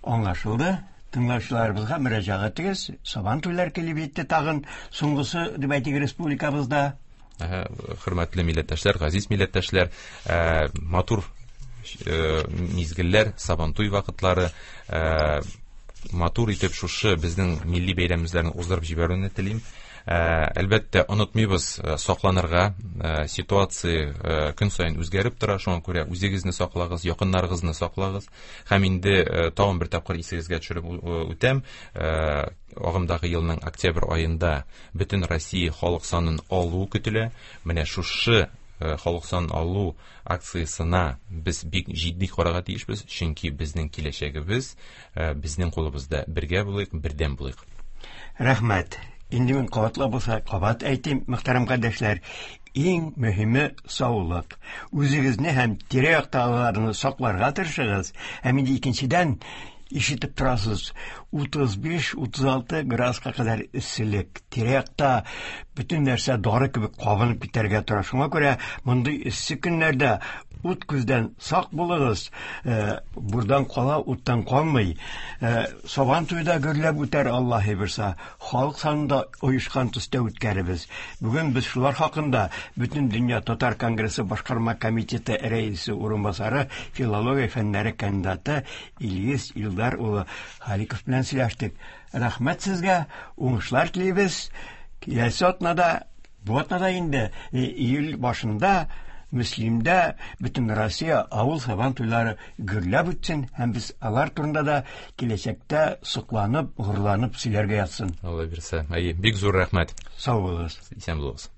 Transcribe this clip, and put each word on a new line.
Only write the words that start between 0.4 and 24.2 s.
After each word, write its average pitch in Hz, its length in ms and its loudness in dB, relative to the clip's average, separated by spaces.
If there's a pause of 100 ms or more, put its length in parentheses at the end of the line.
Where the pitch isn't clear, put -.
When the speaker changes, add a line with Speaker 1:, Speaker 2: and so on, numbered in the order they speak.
Speaker 1:
Тыңлаучыларыбызга 120 880 0
мөрәҗәгатегез, 110 840 0 (180)
Сабан 110 360 -2
туйлар 175 280 0
килеп 165 320 -2
җитте 160 240 -6
тагын, 151 380 2 (280)
соңгысы 151 720 0
дип 143 140 2
әйтик 143 260 0
республикабызда. 143 920 0 (440)
Speaker 2:
Әһә, 90 200 -2 (420)
хөрмәтле 87 460 0
милләттәшләр, 82 500 2
газиз 85 320 0
милләттәшләр, 95 600 2 (340)
э, 82 440 4 (120)
матур, 90 420 2 (840)
э, 78 440 2
мизгелләр, 90 880 2
Сабан 80 360 0
туй 104 160 2
вакытлары, 92 600 2 (400)
э, 78 520 2 (720)
матур 90 380 2
итеп 95 240 0
шушы 95 420 2
безнең 85 500 0
милли 87 280 0
бәйрәмебезләрне 85 640 2
уздырып 85 260 -2
җибәрүне 85 460 0
телим. 101 320 -2 (420)
Ә, 82 560 2
әлбәттә, 98 480 4
онытмыйбыз, 101 720 0
ә, 76 180 -2
сакланырга. 92 760 4 (260)
Ә, 78 320 0
ситуация, 85 800 0
ә, 76 420 0